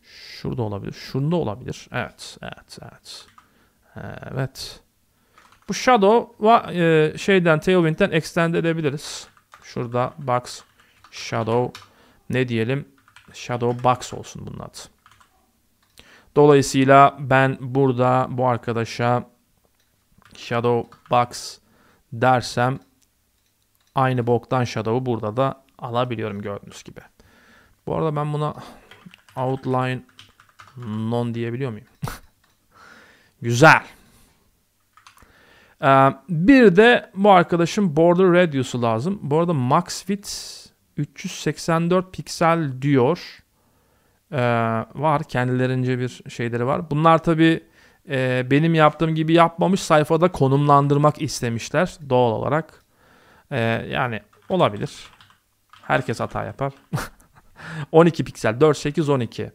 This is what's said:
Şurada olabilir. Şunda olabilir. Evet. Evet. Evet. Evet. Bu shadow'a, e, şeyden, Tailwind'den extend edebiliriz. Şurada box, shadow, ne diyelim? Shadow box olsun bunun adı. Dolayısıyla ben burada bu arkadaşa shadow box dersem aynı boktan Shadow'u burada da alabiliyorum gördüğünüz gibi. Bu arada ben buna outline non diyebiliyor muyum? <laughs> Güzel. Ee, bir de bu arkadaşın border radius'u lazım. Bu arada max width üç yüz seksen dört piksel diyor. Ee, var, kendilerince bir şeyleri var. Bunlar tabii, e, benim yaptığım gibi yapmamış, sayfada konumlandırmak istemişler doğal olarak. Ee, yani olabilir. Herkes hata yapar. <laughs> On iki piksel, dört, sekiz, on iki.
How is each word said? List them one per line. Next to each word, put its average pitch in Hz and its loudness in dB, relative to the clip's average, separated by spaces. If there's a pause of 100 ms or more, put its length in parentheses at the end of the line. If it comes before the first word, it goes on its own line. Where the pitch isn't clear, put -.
Şurada - -12
olabilir. 104 -8
Şunda 143 -6
olabilir. 131 -8
Evet. - -10
Evet. - -18
Evet. - -20 (1040)
Evet. - -10 (880)
Bu 208 -4
shadow'a, 220 2
e, 160 2
şeyden, 170 2
Tailwind'den 180 2
extend 165 -2
edebiliriz. 160 -4 (360)
Şurada 123 -6
box, 123 -6 (480)
shadow, 117 -4 (480)
ne 127 -2
diyelim? 120 -4 (460)
Shadow 120 -6
box 127 -2
olsun 101 -16
bunun - -14
adı. - -16 (1600)
Dolayısıyla 139 4
ben 135 0
burada 127 0
bu 127 -4
arkadaşa 120 -4 (1080)
shadow 117 -2 (140)
box - -2 (540)
dersem 123 0 (1160)
aynı 127 0
boktan 120 0
Shadow'u 113 -4
burada 110 -4
da 135 -2 (160)
alabiliyorum 117 -6
gördüğünüz 101 -12
gibi. - -20 (880)
Bu 165 -6
arada 160 -4
ben 147 -6
buna 147 -4 (800)
outline 127 -4 (840)
non 113 -4
diyebiliyor 117 -6
muyum? 110 -16 (180)
<laughs> - -20
Güzel. 123 6 (2000)
Ee, 135 6 (160)
bir 180 6
de 226 4
bu 196 4
arkadaşın 175 2
border 175 6
radius'u 139 0
lazım. 117 -2
Bu 147 -2
arada 175 0
max 143 0
width 202 -8 (640)
üç - -10
yüz 180 -10
seksen 165 -4
dört 185 0
piksel 160 -2
diyor. 139 0 (880)
Ee, 147 -4 (560)
var, 151 -2
kendilerince 127 -2
bir 123 -8
şeyleri 120 -4
var. 156 -4
Bunlar 160 4
tabii, 160 2 (460)
e, 127 -2
benim 160 2
yaptığım 160 2
gibi 160 0
yapmamış, 170 2
sayfada 165 2
konumlandırmak 143 2
istemişler 139 -4 (120)
doğal 123 2
olarak. 120 -4 (640)
Ee, 139 -4 (300)
yani 127 -4 (280)
olabilir. 131 -2 (720)
Herkes 135 -4
hata 107 -6
yapar. 135 -8 (580)
<laughs> - -16
On 160 6
iki 156 0
piksel, 117 -4
dört, 151 4
sekiz, 147 -4
on 139 2
iki. 110 -8